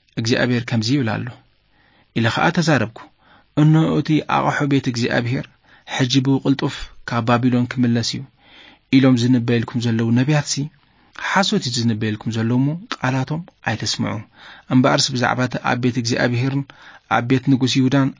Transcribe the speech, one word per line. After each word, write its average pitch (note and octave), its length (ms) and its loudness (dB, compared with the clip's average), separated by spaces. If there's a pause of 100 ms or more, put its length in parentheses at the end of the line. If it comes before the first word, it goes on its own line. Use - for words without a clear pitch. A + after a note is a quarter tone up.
(160)
እግዚኣብሔር A#2+ 480 0
ከምዚ A2+ 260 -2
ይብል C3+ 200 0
ኣሎ" G#2+ 160 -6 (920)
ኢለ A#2 120 2
ኸዓ - 220 0
ተዛረብኩ። D3 480 0 (580)
"እነሆ D#3 280 6 (100)
እቲ D3+ 160 0 (220)
ኣቕሑ C#3 340 0
ቤት C#3 200 0
እግዚኣብሔር A#2+ 600 -2 (420)
ሕጂ B2 240 -2 (100)
ብቕልጡፍ C3+ 520 0 (300)
ካብ A#2+ 200 -4
ባቢሎን B2 420 2
ክምለስ A#2+ 440 0
እዩ" C3 120 -8 (680)
ኢሎም C3 240 6
ዝንበየልኩም A#2+ 640 2
ዘለዉ A2+ 300 0
ነቢያት C#3 380 2
ሲ C#3 160 -4 (520)
ሓሶት - 460 0
እዩ B2 120 -4
ዝንበየልኩም A2 580 -2
ዘለዉ A2+ 240 0
እሞ C3+ 120 2 (220)
ቃላቶም C3 500 -4 (220)
ኣይተስምዑ። A2 520 -4 (540)
እምበኣርስ C#3 400 4
ብዛዕባ B2+ 340 0
እቲ A#2+ 200 -4
ኣብ B2 180 -2
ቤት B2 180 0
እግዚኣብሔርን B2 640 -2 (480)
ኣብ A#2 160 0
ቤት C3 200 0
ንጉስ C3 280 2
ይሁዳን C3+ 340 2 (100)